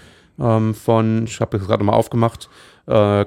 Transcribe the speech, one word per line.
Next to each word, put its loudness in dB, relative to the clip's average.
Ähm, 0
von, 0
ich -12
hab -2
das -4
gerade 0
mal 2
aufgemacht, -2
äh, 2